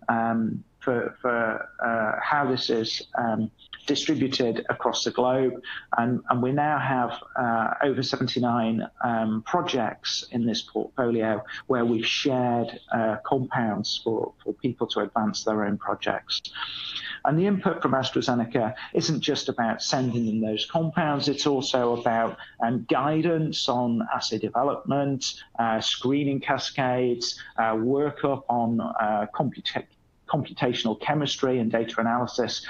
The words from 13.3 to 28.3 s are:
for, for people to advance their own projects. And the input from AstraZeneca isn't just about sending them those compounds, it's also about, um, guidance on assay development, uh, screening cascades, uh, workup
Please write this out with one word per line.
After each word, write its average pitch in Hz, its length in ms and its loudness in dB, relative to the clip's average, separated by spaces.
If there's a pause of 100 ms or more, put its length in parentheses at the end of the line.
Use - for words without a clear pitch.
for, 113 300 -2 (100)
for 110 120 -6
people 120 340 -2
to - 120 -2
advance 104 440 -2
their 107 200 2
own 101 140 0
projects. - 640 -2 (840)
And 147 120 4
the 180 100 4
input 196 360 0
from 131 100 4
AstraZeneca 120 840 0 (200)
isn't 156 260 0
just - 280 0
about 117 340 0
sending 120 440 0
them 110 140 0
those 107 260 -2
compounds, 156 640 0
it's 139 180 0
also 123 540 2
about, 117 380 0 (260)
um, 117 240 0
guidance 156 800 2
on 120 460 2
assay 120 240 -2
development, 135 960 -2 (240)
uh, 113 220 2
screening 139 580 0
cascades, 127 1000 0 (180)
uh, 113 160 2
workup 139 720 0